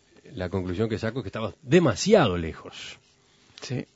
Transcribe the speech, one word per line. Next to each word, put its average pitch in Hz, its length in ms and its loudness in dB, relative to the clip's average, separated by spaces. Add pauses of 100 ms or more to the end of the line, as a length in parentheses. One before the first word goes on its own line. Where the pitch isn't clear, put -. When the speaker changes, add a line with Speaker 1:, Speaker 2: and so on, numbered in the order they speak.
(340)
Speaker 1:
la 92 160 -6
conclusión 92 400 -2
que 107 100 -4
saco 110 200 -4
es 107 40 -8
que 95 60 -10
estamos 110 320 -6
demasiado 139 760 4
lejos. - 600 -8 (640)
Speaker 2:
Sí, 135 240 -6 (100)